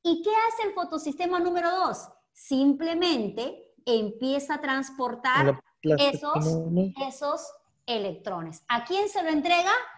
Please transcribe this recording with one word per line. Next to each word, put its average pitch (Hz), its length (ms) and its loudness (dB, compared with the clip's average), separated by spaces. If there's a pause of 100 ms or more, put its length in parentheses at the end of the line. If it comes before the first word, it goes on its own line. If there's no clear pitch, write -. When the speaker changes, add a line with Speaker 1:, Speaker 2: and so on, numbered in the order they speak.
Speaker 1:
¿Y 339 200 2
qué 415 80 0 (180)
hace 453 200 -2
el 403 60 -4
fotosistema 349 640 -2
número 349 320 0
dos? 359 380 -2 (240)
Simplemente 277 1400 0 (120)
empieza 247 680 0
a 285 60 -4
transportar 262 840 0
Speaker 2:
La 135 140 2 (200)
placa 156 220 4
Speaker 1:
esos, 285 320 0
Speaker 2:
tenemos. 165 580 0 (140)
Speaker 1:
esos - 460 -6 (340)
electrones. 180 840 -6
¿A 233 160 0
quién 392 240 -2
se 403 140 -2
lo 320 80 -2
entrega? 349 400 2 (280)